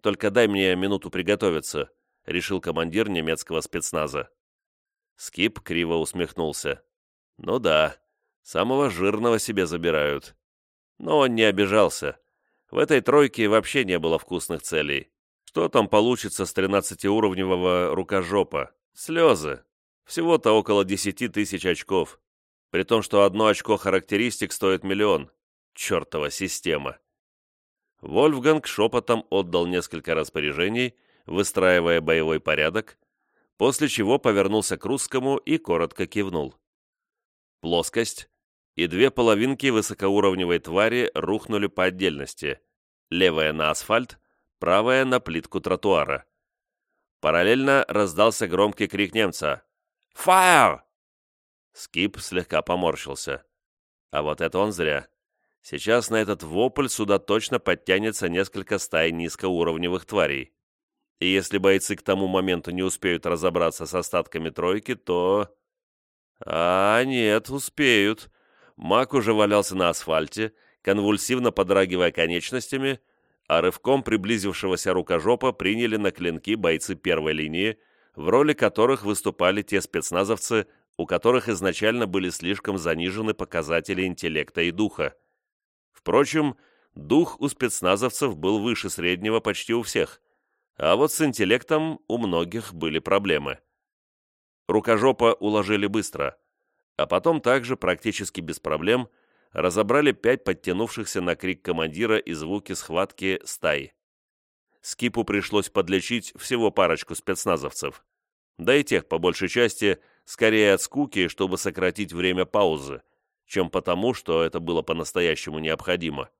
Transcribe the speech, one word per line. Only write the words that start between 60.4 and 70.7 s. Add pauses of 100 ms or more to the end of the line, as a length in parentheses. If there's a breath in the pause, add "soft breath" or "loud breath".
И
если
бойцы
к
тому
моменту
не
успеют
разобраться
с
остатками
тройки,
то... (880)
А
нет,
успеют. (440 soft breath)
Маг
уже
валялся
на
асфальте, (280 soft breath)